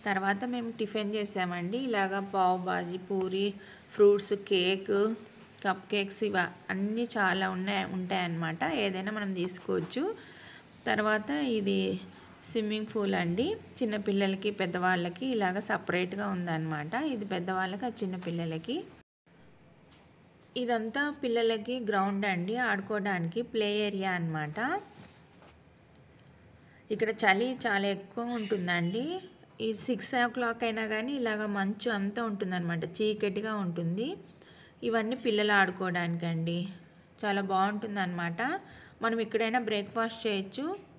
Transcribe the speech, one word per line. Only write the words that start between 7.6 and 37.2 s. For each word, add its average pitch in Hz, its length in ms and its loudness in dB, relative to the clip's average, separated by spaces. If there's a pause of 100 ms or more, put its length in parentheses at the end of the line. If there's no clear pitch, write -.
ఉంటాయన్నమాట. 175 720 -2 (140)
ఏదైనా 196 340 -2
మనం 208 220 -4
తీసుకోవచ్చు. 185 720 -2 (800)
తర్వాత 214 440 4 (220)
ఇది 196 280 2 (640)
స్విమ్మింగ్ 214 480 -2
పూల్ 196 240 2
అండి. 180 320 2 (280)
చిన్నపిల్లలకి, 202 760 2
పెద్దవాళ్ళకి 180 760 0
ఇలాగ 202 320 2
సపరేట్గా 196 680 -2
ఉందన్నమాట. 160 680 -2 (160)
ఇది 214 160 -4
పెద్దవాళ్ళకి, 185 600 -2
అది 240 120 -6
చిన్నపిల్లలకి. 170 800 -4 (1800)
ఇదంతా 233 460 0 (140)
పిల్లలకి 226 680 2
గ్రౌండ్ 202 440 2
అండి, 185 360 0
ఆడుకోవడానికి 196 840 0
ప్లే 214 260 0 (100)
ఏరియా 196 320 0
అన్నమాట. 160 480 -2 (2250)
ఇక్కడ 220 260 2
చలి 208 320 6 (100)
చాలా 202 300 2
ఎక్కువ 233 480 -2
ఉంటుందండి. 190 680 0 (540)
ఈ 220 160 -2
సిక్స్ - 380 -2
ఓ 247 140 4
క్లాక్ 240 360 -2
అయినా 226 220 0
కానీ 220 300 -2
ఇలాగ 220 320 0
మంచు 202 440 0
అంతా 202 320 0
ఉంటుందన్నమాట, 185 680 -2
చీకటిగా 214 640 0
ఉంటుంది. 175 520 -2 (760)
ఇవన్నీ 226 320 0
పిల్లలు 208 380 2
ఆడుకోవడానికండి. 175 1040 2 (600)
చాలా 202 260 0